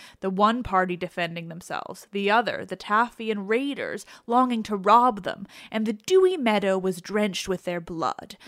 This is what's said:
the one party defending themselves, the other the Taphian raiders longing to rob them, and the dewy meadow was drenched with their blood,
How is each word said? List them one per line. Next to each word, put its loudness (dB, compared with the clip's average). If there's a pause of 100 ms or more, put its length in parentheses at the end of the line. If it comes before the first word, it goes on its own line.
(200)
the -4
one 2
party 0
defending -6
themselves, -12
the 0
other 2
the -10
Taphian -2
raiders -4 (220)
longing 2
to -6
rob 4
them, -8 (240)
and -2
the 0
dewy 4
meadow 2
was -2
drenched -2
with -4
their -6
blood, -6 (100)